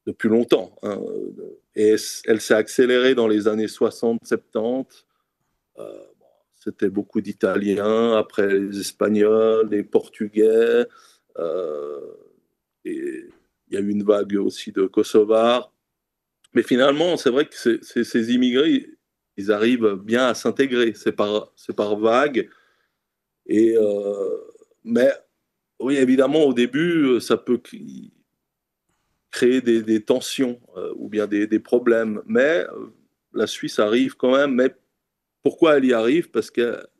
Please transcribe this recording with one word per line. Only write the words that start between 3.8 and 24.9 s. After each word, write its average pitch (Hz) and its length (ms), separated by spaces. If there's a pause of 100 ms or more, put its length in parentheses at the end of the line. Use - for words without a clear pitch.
septante. 117 840 (720)
Euh, 57 60 (360)
bon, - 60 (280)
c'était - 360
beaucoup 101 320
d'Italiens, 101 920
après 107 300
les 98 320
Espagnols, 107 920
les 104 120
Portugais, 110 1000 (540)
euh, 76 640 (840)
et 69 400 (440)
il - 60
y - 40
a - 20
eu 101 80
une 104 140
vague 101 340
aussi 98 340
de 98 160
Kosovars. 110 840 (800)
Mais 117 100
finalement, 147 540
c'est 127 140
vrai 131 160
que - 100
c'est, - 260
c'est, - 220
ces 117 300
immigrés, 127 360
ils, - 260 (420)
ils 101 120
arrivent 110 440
bien 110 320
à 117 80
s'intégrer. 120 600
C'est - 180
par, 104 440
c'est - 180
par 104 220
vague. 117 540 (960)
Et, 113 320
euh, 101 580 (480)
mais 117 260 (680)